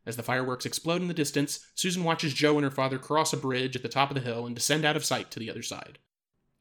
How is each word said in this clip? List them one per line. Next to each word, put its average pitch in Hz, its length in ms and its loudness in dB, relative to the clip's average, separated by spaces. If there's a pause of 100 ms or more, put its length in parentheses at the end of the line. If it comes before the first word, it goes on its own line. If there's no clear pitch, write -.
As 117 120 -6
the 117 60 -6
fireworks 127 440 0
explode 170 340 -2
in 180 80 -2
the 170 60 -2
distance, 143 460 0 (140)
Susan 180 300 0
watches 160 300 2
Joe 147 220 6
and 147 80 4
her 139 60 2
father 135 280 0
cross 151 340 2
a 143 60 0
bridge 131 360 0
at 123 80 -4
the - 60 -4
top 139 220 2
of 143 60 -2
the 135 40 0
hill 120 240 -4
and 120 100 -6
descend 147 300 2
out 151 120 4
of 143 80 -4
sight 117 260 -2
to - 80 -10
the 113 100 -6
other 117 140 -8
side. - 360 -10 (640)